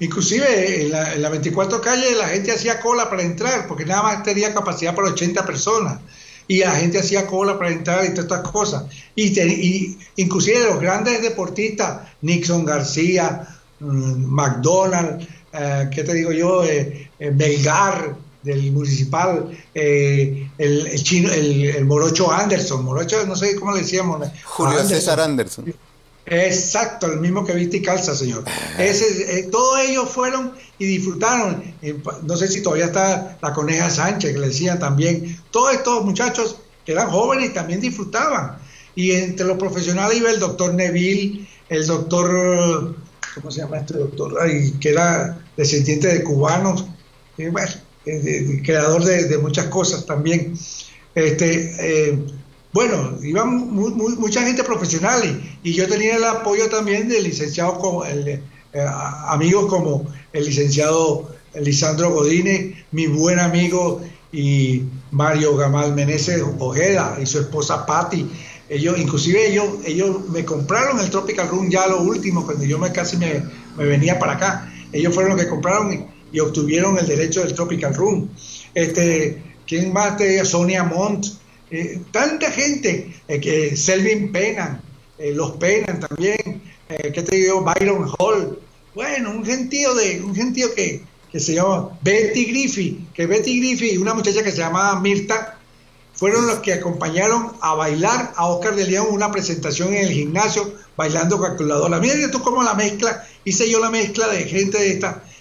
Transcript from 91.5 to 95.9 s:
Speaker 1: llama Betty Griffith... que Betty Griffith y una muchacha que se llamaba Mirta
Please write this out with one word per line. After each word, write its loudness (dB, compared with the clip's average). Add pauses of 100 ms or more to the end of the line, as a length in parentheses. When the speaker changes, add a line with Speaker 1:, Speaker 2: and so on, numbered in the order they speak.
Speaker 1:
llama 0
Betty 2
Griffith... -2
que -2
Betty 0
Griffith 0
y 0
una 0
muchacha 0
que -2
se -4
llamaba 0
Mirta 0 (600)